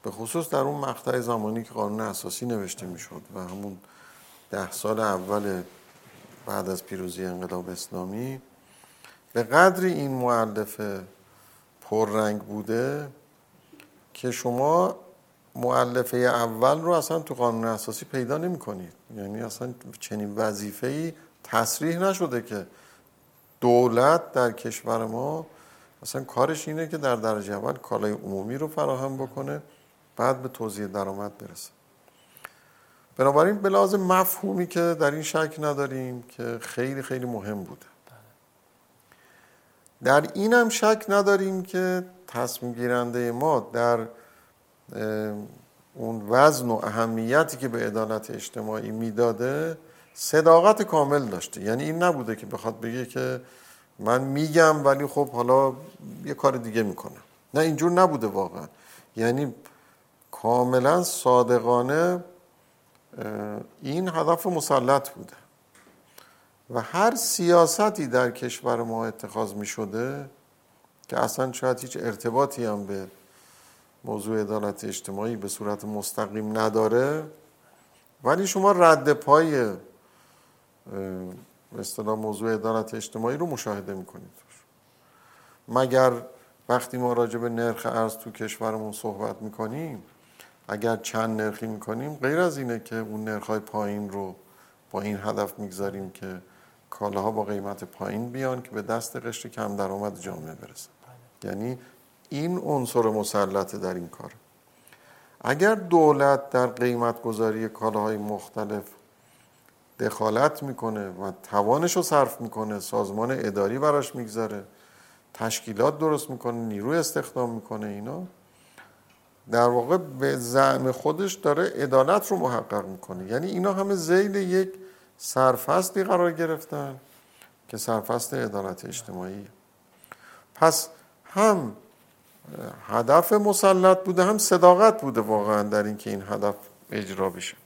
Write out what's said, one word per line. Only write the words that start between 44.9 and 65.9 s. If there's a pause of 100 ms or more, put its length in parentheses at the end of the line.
اون
وزن
و
اهمیتی
که
به
عدالت
اجتماعی
می‌داده، (360)
صداقت
کامل
داشته.
یعنی
این
نبوده
که
بخواد
بگه
که (580)
«من
می‌گم،
ولی
خب
حالا (520)
یه
کار
دیگه
می‌کنم». (320)
نه،
اینجور
نبوده
واقعاً. (500)
یعنی (760)
کاملاً
صادقانه، (920)
اه، (220)
این
هدف
مسلط
بوده (1400)